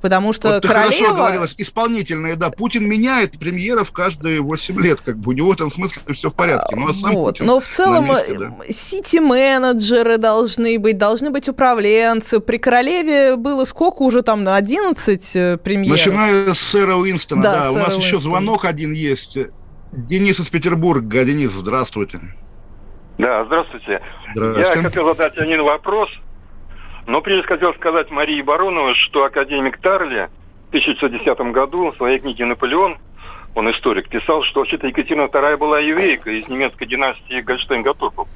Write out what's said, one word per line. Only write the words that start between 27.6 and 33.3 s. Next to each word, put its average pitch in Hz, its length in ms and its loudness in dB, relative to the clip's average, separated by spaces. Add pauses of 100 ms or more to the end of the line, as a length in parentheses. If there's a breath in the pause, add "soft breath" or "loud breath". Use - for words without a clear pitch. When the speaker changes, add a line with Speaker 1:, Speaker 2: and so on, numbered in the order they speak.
Speaker 3:
сказать 160 360 -2
Марии 151 300 -2
Бароновой, 156 540 0
что - 280 2
академик 139 560 -2
Тарли 156 500 0 (380)
в - 40 -14
тысяча 151 200 0
девятьсот 131 200 -2
десятом 120 420 -2
году 139 380 0
в - 40 -16
своей 131 240 0
книге 120 260 -6
«Наполеон», 147 520 0 (560 loud breath)